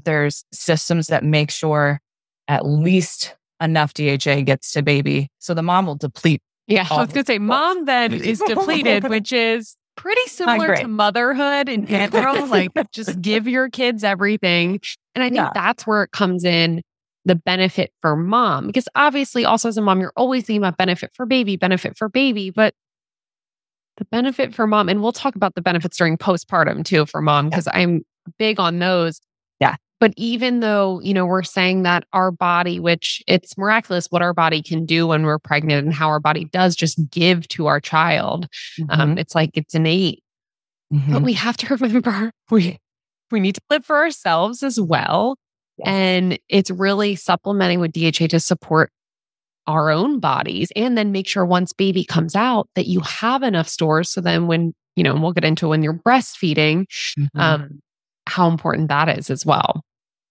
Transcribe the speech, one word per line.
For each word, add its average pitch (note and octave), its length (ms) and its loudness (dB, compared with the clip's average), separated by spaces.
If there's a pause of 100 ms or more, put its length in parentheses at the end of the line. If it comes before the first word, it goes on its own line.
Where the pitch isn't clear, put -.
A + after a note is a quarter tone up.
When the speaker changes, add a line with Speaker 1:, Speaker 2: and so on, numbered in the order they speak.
Speaker 1:
there's D3 480 -2
systems E3 560 0
that D3+ 160 0
make D3+ 260 2
sure D3 500 0 (460)
at C#3+ 180 0
least D#3+ 680 0 (260)
enough D#3+ 320 0
D D3 160 -2
H C#3 180 -2
A C#3+ 160 2
gets C3+ 300 -2
to D3+ 100 -2
baby. C#3+ 460 0 (100)
So - 140 -6
the E3 100 -2
mom F3+ 240 2
will C#3+ 100 -4
deplete D3+ 440 0 (260)
Speaker 2:
Yeah, F#3 220 2
I D#3 60 0
Speaker 1:
all D3+ 60 4
Speaker 2:
was A3+ 80 0
gonna C4+ 180 -2
say, A#3+ 100 0
Speaker 1:
the G3+ 80 -4
Speaker 2:
mom D#4 400 0
then A#3+ 300 0
is A3 240 -4
Speaker 1:
<laughs> G#4+ 80 -2
Speaker 2:
depleted, C4 640 0
which A3 240 -4
is A3+ 440 -2 (200)
pretty A4+ 260 -2
Speaker 1:
Not B4+ 80 -6
Speaker 2:
similar A3+ 380 0
Speaker 1:
great. F#3 120 2
Speaker 2:
to B3 80 -6
motherhood B3 800 0
in A3 160 -2
general. G#3+ 640 0
Speaker 1:
<laughs> - 20 -8
Speaker 2:
Like, F#3 220 0 (200)
just F#3+ 300 -8
give G#3+ 260 0
your C4 220 0
kids A#3+ 340 -4
everything. G3 800 0 (340)
And B3+ 80 -2
I B3+ 40 0
think B3 100 -2
Speaker 1:
Yeah. G3 160 0
Speaker 2:
that's G3+ 340 -2
where G#3+ 180 2
it - 80 -8
comes F3+ 320 0
in, E3+ 360 2 (460)
the F#3 80 4
benefit F#3 680 0
for D#3 160 0
mom, F3+ 500 0
because A#3+ 280 -4
obviously C#4 500 0
also A3+ 240 2
as G#3+ 80 -4
a A3 60 0
mom, F#3+ 180 4
you're F#3 160 -4
always B3+ 280 0
thinking G#3+ 180 -2
about F#3 160 -2
benefit F3+ 360 0
for B3+ 120 -8
baby, A3 320 0
benefit F#3 400 -2
for A3 100 -4
baby, G#3+ 400 0
but G#3+ 240 2 (1300)
the - 80 -8
benefit B3 480 -2
for A3+ 120 0
mom, G#3+ 220 2
and G3+ 140 2
we'll A#3 100 0
talk - 240 -4
about F#3+ 180 0
the - 60 -8
benefits F3 380 0
during E3 180 2
postpartum F3 640 0
too D#3 220 2
for D3 160 -6
mom, D3 280 2
Speaker 1:
Yeah. D#3+ 80 -2
Speaker 2:
'cause E3+ 140 -4
I'm F3 320 2 (360)
big G#3+ 200 -2
on F3 200 0
those. F3 420 0 (400)
Speaker 1:
Yeah. C#3 160 0 (220)
Speaker 2:
But A3 180 4
even A#3+ 440 -2
though, G3+ 420 0
you G3+ 100 -2
know, F#3 140 2
we're F#3 160 0
saying F#3 400 0
that F3 220 2 (100)
our F#3 160 2
body, F3 500 0
which E3+ 460 -2
it's - 320 0
miraculous G3 480 0
what F3 160 0
our F3 100 0
body D#3+ 300 0
can D#3+ 240 -4
do E3 220 2
when D#3 160 2
we're D3+ 140 0
pregnant D3 460 0
and D#3+ 100 0
how D#3 140 0
our D3+ 120 0
body D#3 260 -2
does F3+ 280 2
just D#3 360 -2
give F3 380 2
to - 180 -4
our D3 140 2
child. E3 680 0 (400)
Um, D3+ 220 2
Speaker 1:
Mm-hmm. E3+ 80 0
Speaker 2:
it's - 160 -6
like, D#3+ 200 2
it's - 200 -6
innate. D#3+ 480 0 (680)
But D3 80 0
Speaker 1:
Mm-hmm. C#3+ 260 0
Speaker 2:
we B3 100 2
have A3+ 240 -4
to - 160 -4
<laughs> - 20 -2
remember A3+ 560 0 (180)
we, F3+ 280 2 (520)
we A3 100 0
need F#3+ 160 0
to - 120 -16
live D4 160 0
for D4+ 120 0
ourselves A3+ 640 0
as A#3+ 180 -2
well. F3+ 560 0 (400)
Speaker 1:
Yes. - 120 -8
Speaker 2:
And F#3 500 0 (100)
it's G3 220 2
really G3 440 0
supplementing F3+ 640 0
with E3 120 -2
D E3 140 0
H D#3+ 160 0
A E3 60 2
to E3 120 2
support - 500 0 (760)
our D#3 240 0
own A3 280 0
bodies, - 560 -2
and A#3+ 220 0
then G#3 160 0
make F#3+ 160 -4
sure F#3+ 160 0
once F3+ 280 0
baby F#3+ 320 0
comes E3 300 -2
out A3+ 400 0
that F#3 120 -2
you F3+ 140 0
have A#3 420 -2
enough F#3 260 0
stores. D#3+ 420 0
So - 100 -6
then E3+ 260 2
when, E3 260 0 (240)
you F3 80 2
know, C#3 80 2
and D3 100 0
we'll E3+ 100 0
get E3+ 120 -2
into D#3+ 240 0
when D#3 140 2
you're D#3 120 0
breastfeeding, E3+ 920 0 (320)
Speaker 1:
Mm-hmm. D3 220 -2
Speaker 2:
um, D3 400 0 (460)
how F3+ 220 2
important D#3+ 400 0
that D3 200 0 (100)
is D3+ 120 -12
as C3 140 -6
well. - 380 0 (480)